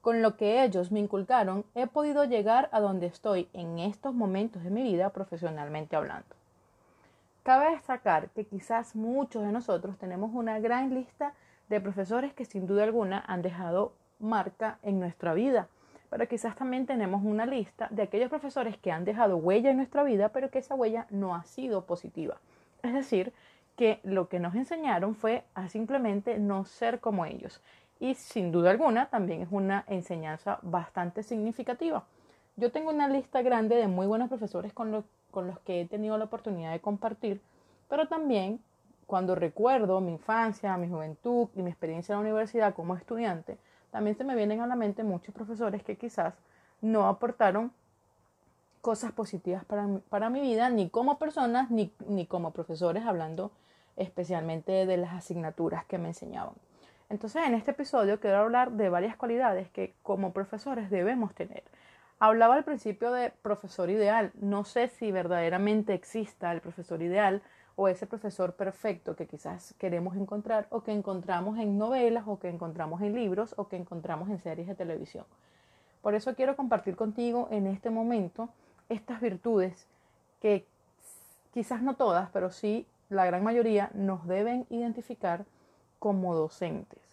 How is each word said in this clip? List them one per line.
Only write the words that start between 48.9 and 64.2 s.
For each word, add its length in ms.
positivas 520
para 220
mi, 140
para 280
mi 140
vida, 260
ni 220
como 280
personas, 520
ni, 200
ni 200
como 240
profesores, 560
hablando 460
especialmente 880
de 140
las 160
asignaturas 720
que 100
me 120
enseñaban. 440
Entonces, 380
en 80
este 160
episodio 480
quiero 200
hablar 340
de 160
varias 280
cualidades 540
que 320
como 300
profesores 580
debemos 460
tener. 260
Hablaba 380
al 80
principio 480
de 180
profesor 600
ideal. 440